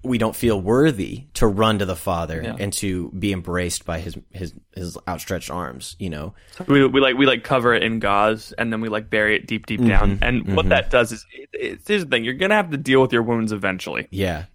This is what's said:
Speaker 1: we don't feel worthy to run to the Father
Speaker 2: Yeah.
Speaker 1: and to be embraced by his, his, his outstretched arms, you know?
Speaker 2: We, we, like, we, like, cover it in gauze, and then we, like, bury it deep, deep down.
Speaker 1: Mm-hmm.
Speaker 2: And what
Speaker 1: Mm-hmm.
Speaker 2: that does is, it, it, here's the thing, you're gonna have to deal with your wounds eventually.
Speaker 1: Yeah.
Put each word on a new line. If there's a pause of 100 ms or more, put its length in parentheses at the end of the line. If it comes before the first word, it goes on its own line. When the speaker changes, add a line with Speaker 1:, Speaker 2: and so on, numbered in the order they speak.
Speaker 1:
we
don't
feel
worthy
to
run
to
the
Father
Speaker 2:
Yeah.
Speaker 1:
and
to
be
embraced
by
his, (140)
his, (220)
his (100)
outstretched
arms,
you
know? (320)
Speaker 2:
We,
we,
like,
we,
like,
cover
it
in
gauze,
and
then
we,
like,
bury
it
deep,
deep
down.
Speaker 1:
Mm-hmm.
Speaker 2:
And
what
Speaker 1:
Mm-hmm.
Speaker 2:
that
does
is,
it,
it,
here's
the
thing,
you're
gonna
have
to
deal
with
your
wounds
eventually.
Speaker 1:
Yeah.